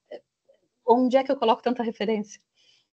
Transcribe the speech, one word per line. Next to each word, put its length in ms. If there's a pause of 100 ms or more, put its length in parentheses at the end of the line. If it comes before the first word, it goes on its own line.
(840)
Onde 340
é 60
que 80
eu 60
coloco 240
tanta 220
referência? 580 (520)